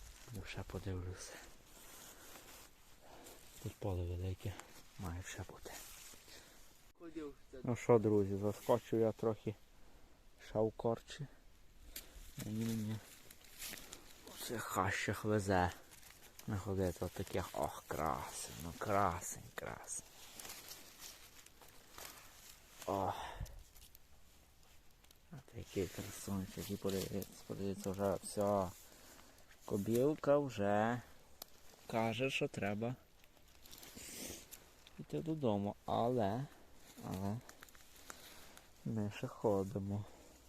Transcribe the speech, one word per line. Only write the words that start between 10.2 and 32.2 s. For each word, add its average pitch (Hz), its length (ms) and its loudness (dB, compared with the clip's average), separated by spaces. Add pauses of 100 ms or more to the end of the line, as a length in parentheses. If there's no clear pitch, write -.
ще 110 100 2
в 110 120 6
корчі. - 560 -2 (1160)
Мені, 110 200 0
мені 110 300 2 (1300)
у - 180 -10
цих 110 180 -2
хащах - 600 2
везе 95 480 6 (760)
знаходити 95 600 2
от 90 60 -4
таких... 95 420 -2
ох, - 340 0
красень, - 760 -2
ну 82 140 -6
красень, 98 640 2 (120)
красень! - 500 -8 (2750)
Ох. 95 300 2 (2250)
А 170 40 -12 (200)
такий 92 320 0
красунчик, 98 840 -4
і 101 60 0
подивіться, 95 720 -2
подивіться, 98 440 -2
вже 98 320 4
все. 101 480 4 (960)
Кобілка 123 720 4
вже 110 640 4 (840)
каже, 113 420 2